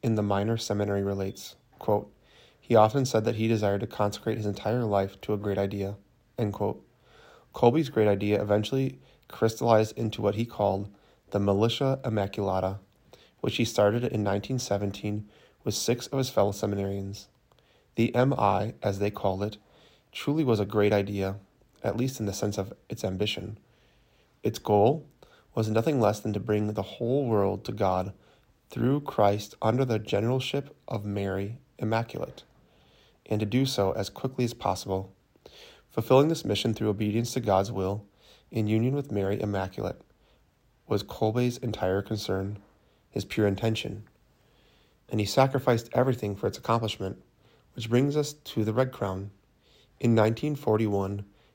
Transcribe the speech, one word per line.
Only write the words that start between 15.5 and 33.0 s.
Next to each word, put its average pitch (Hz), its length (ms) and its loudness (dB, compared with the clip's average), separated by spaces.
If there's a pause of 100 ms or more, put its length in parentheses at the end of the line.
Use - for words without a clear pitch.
with 101 120 -2
six - 320 -2
of 135 100 -4
his 131 120 0
fellow 101 220 2
seminarians. 98 760 -4 (680)
The 117 200 2
M 131 180 4
I, 98 480 2
as 98 180 -2
they 101 120 0
called 95 320 -2
it, 107 140 -6 (540)
truly 151 320 -2
was 113 160 4
a 101 60 0
great 104 280 2
idea, 98 420 0 (480)
at 104 140 -2
least 131 220 -2
in 113 60 -4
the 98 80 -2
sense 101 240 -4
of 98 160 -6 (160)
its - 140 -10
ambition. 98 540 -4 (880)
Its - 160 -2
goal 110 460 4 (480)
was 110 160 0
nothing 113 300 2
less 104 200 2
than 104 140 -4
to 104 60 -2
bring 107 340 0
the 101 80 -4
whole 127 440 -2
world 98 400 0
to - 60 -8
God 95 420 0 (560)
through 131 320 0
Christ 104 600 0
under 113 220 2
the 113 160 0
generalship 127 760 -2 (120)
of 104 160 -6
Mary 101 540 -4 (200)
Immaculate, - 640 -4 (800)